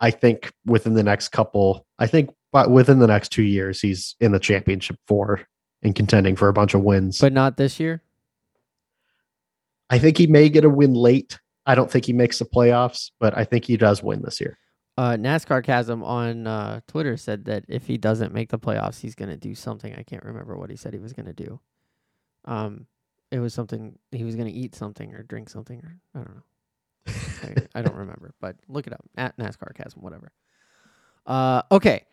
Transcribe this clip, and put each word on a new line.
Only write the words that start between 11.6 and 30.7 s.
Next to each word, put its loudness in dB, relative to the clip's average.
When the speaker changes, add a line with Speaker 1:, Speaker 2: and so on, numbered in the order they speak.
Speaker 1:
I 4
don't 2
think 0
he -4
makes 0
the -4
playoffs, 0
but 0
I -2
think -2
he 0
does 2
win -6
this -12
year. -10
Speaker 2:
Uh, -2
nascar -2
Chasm -2
on, -6
uh, -8
Twitter -6
said -10
that -8
if -10
he -6
doesn't -2
make -8
the -8
playoffs, -8
he's -14
gonna -12
do -14
something. -16
I -18
can't -20
remember -16
what -16
he -18
said -16
he -16
was -18
gonna -18
do. -16
Um, -12
it -8
was -6
something, -14
he -10
was -10
gonna -10
eat -14
something -16
or -20
drink -18
something, -20
or -20
I -16
don't -20
know. -20
I, -10
I -8
don't -4
Speaker 1:
<laughs> -16
Speaker 2:
remember, -18
but -14
look -14
it -18
up -20
at -10
nascar -14
Chasm, -20
whatever. -20